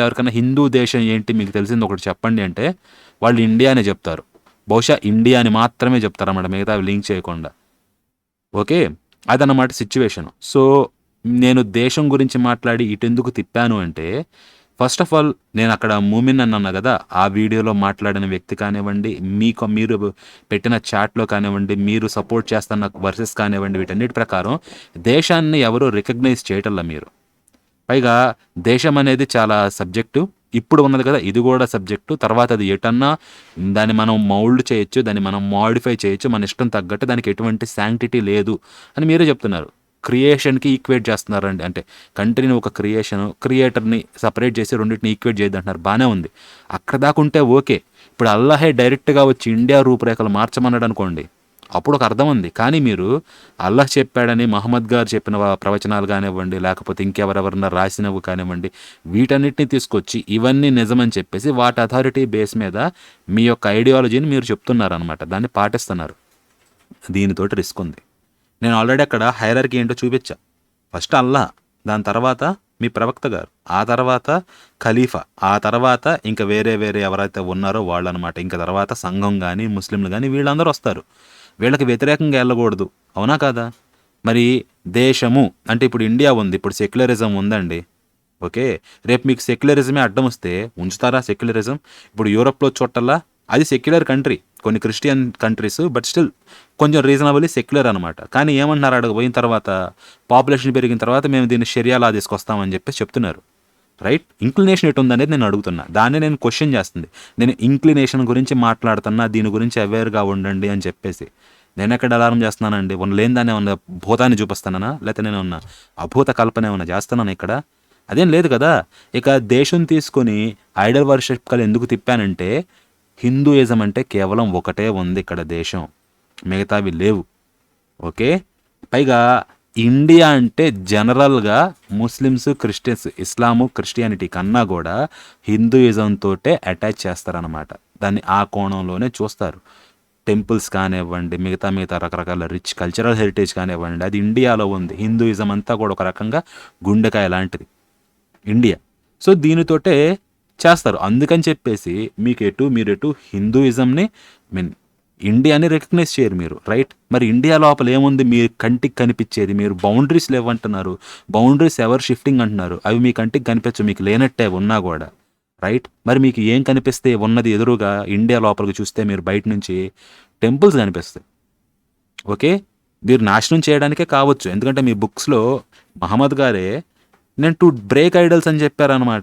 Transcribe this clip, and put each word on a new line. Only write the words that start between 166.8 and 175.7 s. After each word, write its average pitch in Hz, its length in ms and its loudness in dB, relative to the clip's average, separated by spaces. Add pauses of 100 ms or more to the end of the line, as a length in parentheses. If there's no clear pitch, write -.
ఉన్నది 113 320 2
ఎదురుగా 110 340 2 (240)
ఇండియా 113 300 2
లోపలికి 101 340 -2
చూస్తే 107 220 -6 (100)
మీరు 92 180 -6
బయట 104 140 -2 (100)
నుంచి 95 220 -6 (640)
టెంపుల్స్ 139 400 4
కనిపిస్తాయి. 87 440 -6 (1080)
ఓకే, 139 160 0 (600)
మీరు 120 200 6
నాశనం 113 380 2
చేయడానికే 147 380 2 (100)
కావచ్చు, 139 300 2 (100)
ఎందుకంటే 131 320 -2
మీ 113 160 0
బుక్స్లో 113 400 0 (580)